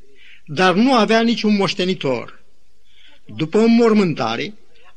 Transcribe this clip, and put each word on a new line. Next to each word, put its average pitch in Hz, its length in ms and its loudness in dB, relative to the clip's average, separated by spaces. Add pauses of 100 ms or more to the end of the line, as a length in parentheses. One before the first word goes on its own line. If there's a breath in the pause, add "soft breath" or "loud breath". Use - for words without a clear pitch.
(460 soft breath)
dar 180 280 2
nu 247 200 4
avea 226 280 4
niciun 214 340 2
moștenitor. 180 880 -2 (920 soft breath)
După 160 220 -2
înmormântare, 208 960 4 (420 soft breath)